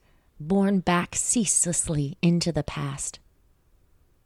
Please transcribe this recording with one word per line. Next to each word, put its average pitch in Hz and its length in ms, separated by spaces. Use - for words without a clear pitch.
borne 196 400
back 175 360
ceaselessly 165 1040
into 170 300
the 151 120
past." - 560